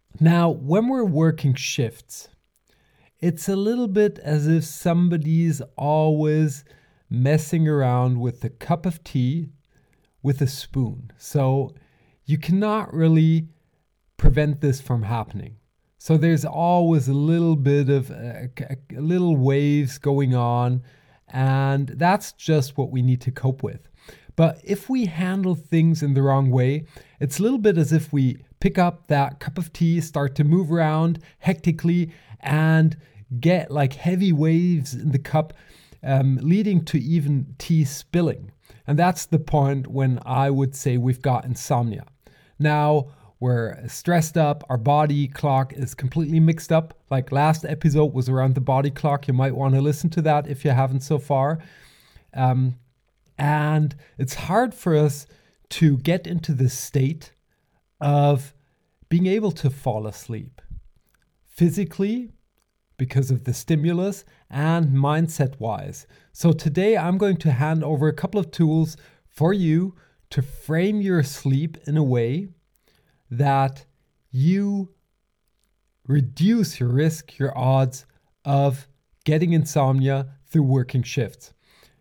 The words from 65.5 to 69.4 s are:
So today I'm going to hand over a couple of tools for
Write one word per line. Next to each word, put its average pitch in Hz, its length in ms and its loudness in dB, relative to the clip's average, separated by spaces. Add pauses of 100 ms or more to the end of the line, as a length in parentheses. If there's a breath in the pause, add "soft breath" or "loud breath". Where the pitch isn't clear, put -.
So 170 220 2
today 185 420 0
I'm 180 220 0
going 196 200 0
to 156 140 0
hand 151 320 0
over 147 240 0
a 151 60 0
couple - 260 -4
of 165 120 -4
tools 160 440 0 (320 soft breath)
for 160 240 0